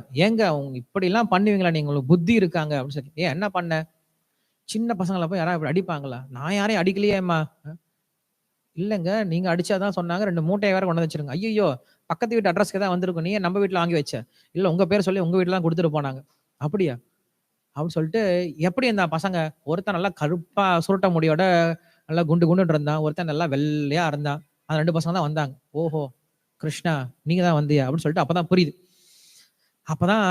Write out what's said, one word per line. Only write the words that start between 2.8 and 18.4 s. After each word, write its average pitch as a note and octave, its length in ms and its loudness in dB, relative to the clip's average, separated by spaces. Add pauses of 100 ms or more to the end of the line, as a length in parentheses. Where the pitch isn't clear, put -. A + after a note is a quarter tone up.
சொல்லி. C#3 180 -10
"ஏன், E3 160 -2
என்ன F3+ 180 -2
பண்ண?" F3 240 -4 (960)
சின்ன A3+ 300 -2
பசங்களை F3+ 300 0
போய் F#3 120 -2
யாராவது E3+ 180 0
இப்படி D3+ 140 -2
அடிப்பாங்களா? C#3+ 460 -4 (120)
"நான் C#3 240 -6
யாரையும் G3+ 280 0
அடிக்கலையேம்மா." F#3+ 560 0 (220)
"அ, D#3 160 -16 (1000)
இல்லைங்க, F#3 340 -2 (140)
நீங்க F3+ 240 -2
அடிச்சாதான் F3+ 480 0
சொன்னாங்க, F3 260 -2
ரெண்டு F3 200 0
மூட்டையை G3 320 2
வேற F#3+ 100 0
கொண்டு E3+ 160 0
வந்து E3 80 0
வச்சிருங்க." C#3+ 260 -8
"ஐயையோ, G#3 340 0 (420)
பக்கத்து A3+ 240 -2
வீட்டு G3+ 160 2
அட்ரஸ்க்கு F#3+ 300 0
தான் F#3+ 140 0
வந்திருக்கும், F3+ 300 -2
நீ F3+ 60 -2
ஏன் G3+ 160 -2
நம்ம F3+ 120 0
வீட்டுல F#3 220 0
வாங்கி E3+ 180 0
வச்ச?" C#3+ 160 -4 (400)
"இல்ல, F#3 160 0
உங்க F3 160 4
பேர் G3 200 2
சொல்லி F#3+ 140 0
உங்க E3+ 160 0
வீட்டுல F#3 200 2
தான் F3+ 80 -2
கொடுத்துட்டு E3 280 2
போனாங்க." C#3 280 -4 (400)
"அப்படியா?" D3+ 360 -2 (800)
அப்படின்னு D#3 200 -4
சொல்லிட்டு, E3 280 0 (340)